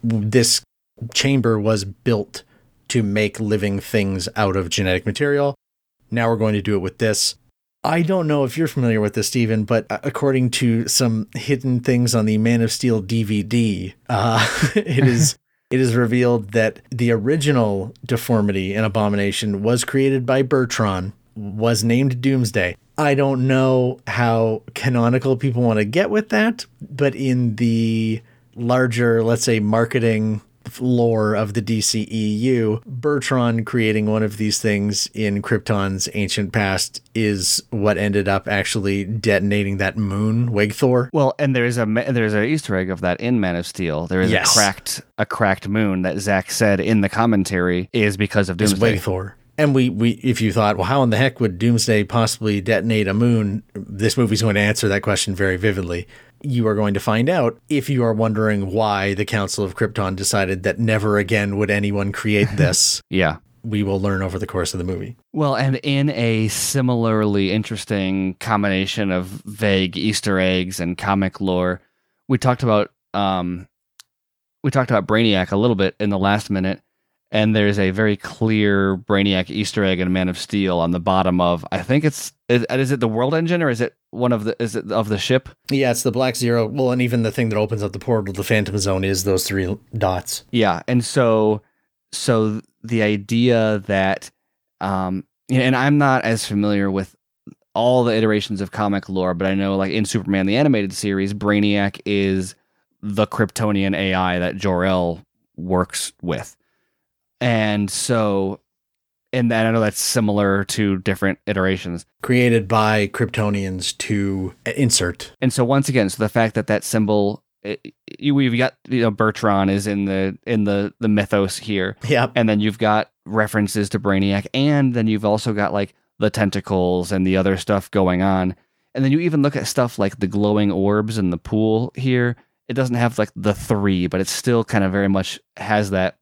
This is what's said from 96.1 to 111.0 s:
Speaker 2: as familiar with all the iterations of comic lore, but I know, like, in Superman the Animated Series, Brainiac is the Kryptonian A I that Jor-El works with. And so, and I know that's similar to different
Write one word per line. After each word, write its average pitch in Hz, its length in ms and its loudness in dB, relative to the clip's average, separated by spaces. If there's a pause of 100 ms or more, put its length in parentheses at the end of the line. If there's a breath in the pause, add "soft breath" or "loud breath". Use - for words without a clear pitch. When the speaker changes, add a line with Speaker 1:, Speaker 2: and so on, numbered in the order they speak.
Speaker 2:
as 113 220 -2
familiar 101 440 0
with 95 240 -6 (600)
all 123 300 2
the 117 100 2
iterations 107 460 0
of 95 100 -6
comic 101 380 -2
lore, 92 260 -2
but 95 140 -2
I 95 60 0
know, 98 220 0
like, 95 160 -2
in 107 120 0
Superman 98 420 0
the 101 100 2
Animated 120 360 2
Series, 98 420 -2
Brainiac 101 720 0
is 98 480 -2 (480)
the 104 240 0
Kryptonian 101 680 -2
A 95 180 -2
I 90 240 0
that 87 180 -2
Jor-El 92 640 0 (360)
works 90 560 -2 (100)
with. 82 340 -6 (840)
And 107 500 0
so, 104 680 -2 (720)
and 120 200 2
I 113 180 2
know 113 100 2
that's 107 200 0
similar 101 640 0
to 98 340 0
different 95 480 -2